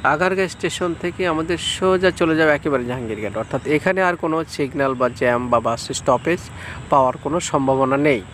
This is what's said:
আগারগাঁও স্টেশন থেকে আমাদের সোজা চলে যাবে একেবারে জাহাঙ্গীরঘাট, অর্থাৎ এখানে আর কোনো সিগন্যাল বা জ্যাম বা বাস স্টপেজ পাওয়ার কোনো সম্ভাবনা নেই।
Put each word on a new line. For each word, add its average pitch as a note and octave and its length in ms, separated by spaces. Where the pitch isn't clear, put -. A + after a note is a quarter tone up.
আগারগাঁও F#3 440
স্টেশন F3 540
থেকে F3+ 260
আমাদের E3 300
সোজা F#3 540
চলে E3 240
যাবে D#3 160
একেবারে C#3+ 340
জাহাঙ্গীরঘাট, A2 520
অর্থাৎ A#2 300
এখানে F#3 360
আর F3 120
কোনো D#3+ 340
সিগন্যাল C3+ 440
বা B2 160
জ্যাম B2 400
বা A#2+ 100
বাস A#2 320
স্টপেজ C#3 480
পাওয়ার C3 280
কোনো D3+ 220
সম্ভাবনা C3+ 580
নেই। C#3+ 240